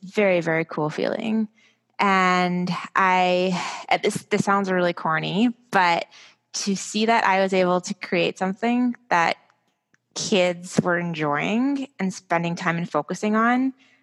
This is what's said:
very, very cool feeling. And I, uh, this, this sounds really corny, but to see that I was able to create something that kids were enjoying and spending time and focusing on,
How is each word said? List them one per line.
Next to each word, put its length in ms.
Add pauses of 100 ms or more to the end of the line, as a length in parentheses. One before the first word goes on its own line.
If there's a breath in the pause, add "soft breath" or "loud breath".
very, 400
very 240
cool 240
feeling. 580 (520 soft breath)
And 720 (240 loud breath)
I, 680 (280 loud breath)
uh, 120
this, 220
this 200
sounds 280
really 220
corny, 600 (160)
but 360 (480 loud breath)
to 220
see 300
that 200
I 160
was 120
able 280
to 120
create 460
something 560 (140)
that 260 (800)
kids 680
were 160
enjoying 920 (100)
and 140
spending 420
time 220
and 120
focusing 460
on, 380 (300 soft breath)